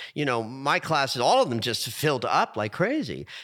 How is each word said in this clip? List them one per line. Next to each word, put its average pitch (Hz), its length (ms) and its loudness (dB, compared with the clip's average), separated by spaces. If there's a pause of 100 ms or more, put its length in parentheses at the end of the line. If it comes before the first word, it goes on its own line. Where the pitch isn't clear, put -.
(120)
you 147 140 -2
know, 120 160 2
my 135 360 0
classes, 139 440 0
all 220 200 6
of 208 60 2
them 120 120 0
just 117 280 -2
filled 131 380 0
up 147 280 2
like 107 180 -2
crazy 180 540 -2 (180)